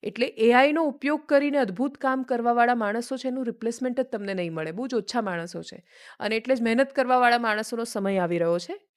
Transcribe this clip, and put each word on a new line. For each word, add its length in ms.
એટલે 220
એ 260
આઈનો 320
ઉપયોગ 420
કરીને 320
અદ્ભુત 400
કામ 260
કરવાવાળા 520
માણસો 420
છે, 100
એનું 180
રિપ્લેસમેન્ટ 540
જ 40
તમને 300
નહીં 200
મળે, 180
બહુ 160
જ 60
ઓછા 280
માણસો 400
છે. 240
અને 160
એટલે 200
જ 60
મહેનત 300
કરવાવાળા 480
માણસોનો 440
સમય 340
આવી 200
રહ્યો 220
છે. 380